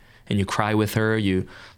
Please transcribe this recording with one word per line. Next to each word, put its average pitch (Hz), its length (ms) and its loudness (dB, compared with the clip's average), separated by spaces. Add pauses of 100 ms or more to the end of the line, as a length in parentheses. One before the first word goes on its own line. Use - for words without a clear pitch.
(280)
and 101 120 0
you 95 60 0
cry 107 280 0
with 107 220 2
her, 110 200 2
you 95 300 2 (320)